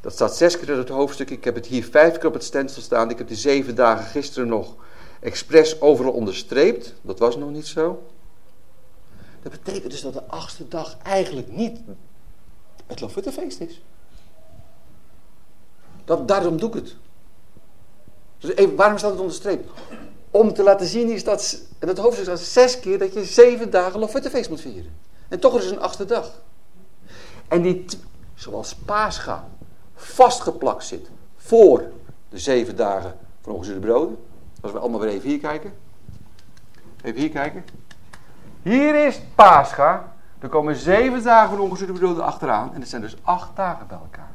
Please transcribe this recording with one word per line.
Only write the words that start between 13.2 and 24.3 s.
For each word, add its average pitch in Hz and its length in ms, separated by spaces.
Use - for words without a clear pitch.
is. - 220
Dat, 190 240
daarom 175 300
doe 226 100
ik 220 60
het. - 220
Dus 175 160
even, 180 220
waarom 208 220
staat 208 120
het 185 100
onderstreept? 175 500
Om 208 220
te 202 100
laten 190 240
zien 226 240
is 202 140
dat, - 380
in 156 100
het 180 100
hoofdstuk 202 260
staat 175 140
zes 247 420
keer 190 180
dat 190 140
je 202 120
zeven 233 460
dagen 185 300
Lofuttefeest 220 500